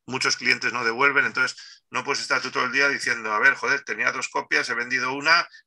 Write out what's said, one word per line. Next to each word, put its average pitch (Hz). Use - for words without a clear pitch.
muchos 131
clientes 123
no 120
devuelven, 135
entonces -
no 127
puedes 135
estar 131
tú 131
todo 131
el 123
día 139
diciendo, 117
a 107
ver, 131
joder, 127
tenía 120
dos 123
copias, 147
he 120
vendido 127
una 160